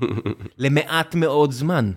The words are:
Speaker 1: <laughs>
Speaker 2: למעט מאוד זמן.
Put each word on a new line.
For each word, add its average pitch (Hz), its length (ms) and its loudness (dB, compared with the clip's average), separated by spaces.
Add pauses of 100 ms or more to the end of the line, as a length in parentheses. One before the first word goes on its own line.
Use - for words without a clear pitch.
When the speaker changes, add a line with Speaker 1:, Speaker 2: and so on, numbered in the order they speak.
Speaker 1:
<laughs> - 560 -4
Speaker 2:
למעט 147 580 0
מאוד 147 360 2
זמן. 131 460 0